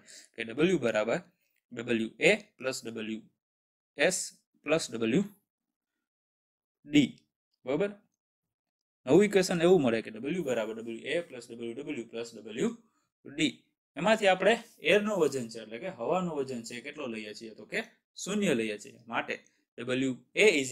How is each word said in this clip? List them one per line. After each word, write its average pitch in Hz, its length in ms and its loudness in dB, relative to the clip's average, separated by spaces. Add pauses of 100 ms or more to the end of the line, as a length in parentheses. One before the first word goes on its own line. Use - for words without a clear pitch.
(360)
કે 117 60 -8
W 147 360 0
બરાબર 117 440 0 (520)
ડબલ્યુ 117 360 -2 (100)
A 175 160 4
plus 127 500 -8
W 110 360 -8 (760)
એસ 180 340 0 (320)
plus 160 280 -2
W 117 320 2 (1600)
ડી. 147 320 4 (480)
બરાબર? 156 240 0 (1160)
નવું 170 200 8
equation 185 360 2
એવું 175 200 8
મળે 113 200 2
કે - 80 -12
W 139 340 -6
બરાબર 113 300 -2
ડબલ્યુ 113 260 -10
એ 135 220 -4
plus 123 300 -16
W 117 220 -10
ડબલ્યુ 131 320 -8
plus 117 300 -10
W 113 420 -6 (480)
ડી. - 380 -4 (320)
એમાંથી 214 320 2
આપણે 190 360 4 (160)
એરનો 208 360 2
વજન 135 340 0
છે, 113 100 -14
એટલે 110 200 -12
કે - 100 -10
હવાનો 165 460 -2
વજન 127 280 -6
છે, 120 180 -12
કેટલો 139 260 -12
લઈએ 110 260 -10
છીએ? 110 200 -14
તો 107 120 -20
કે 214 180 -6 (320)
શૂન્ય 196 380 0
લઈએ 110 240 -2
છીએ. - 300 -20
માટે 120 360 -6 (340)
ડબલ્યુ 127 400 -2 (180)
એ 170 280 6
is 127 80 -6